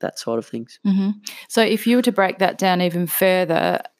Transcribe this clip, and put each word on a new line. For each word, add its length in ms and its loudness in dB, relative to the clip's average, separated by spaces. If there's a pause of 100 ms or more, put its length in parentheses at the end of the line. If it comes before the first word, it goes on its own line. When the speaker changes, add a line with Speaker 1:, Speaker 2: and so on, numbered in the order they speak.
Speaker 1:
that 180 -6
side 200 -4
of 80 -8
things. 380 -12
Speaker 2:
Mm-hmm. 260 -2 (380)
So 140 2
if 240 0
you 100 4
were 60 2
to 100 2
break 260 0
that 200 0
down 220 2
even 260 0
further, 760 2 (180)